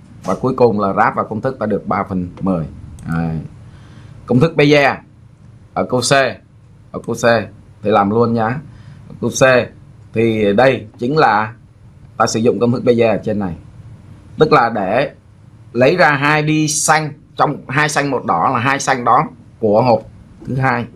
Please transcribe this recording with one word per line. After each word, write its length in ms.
Và 120
cuối 220
cùng 220
là 140
ráp 220
vào 100
công 160
thức 180
ta 60
được 220
ba 160
phần 260
mười. 240
Đấy. 320
Công 140
thức 160
bây 140
giờ 260
ở 120
câu 160
C, 100
ở 160
câu 80
C 100
thì 60
làm 200
luôn 240
nhá. 140
Ở 120
câu 80
C 140
thì 400
đây 320
chính 200
là 360
ta 100
sử 120
dụng 200
công 120
thức 120
bây 140
giờ 120
ở 140
trên 160
này, 160
tức 120
là 180
để 420
lấy 220
ra 160
hai 320
bi 240
xanh, 460
trong 220
hai 220
xanh 220
một 140
đỏ 280
là 60
hai 200
xanh 260
đó 220
của 220
hộp 200
thứ 100
hai, 300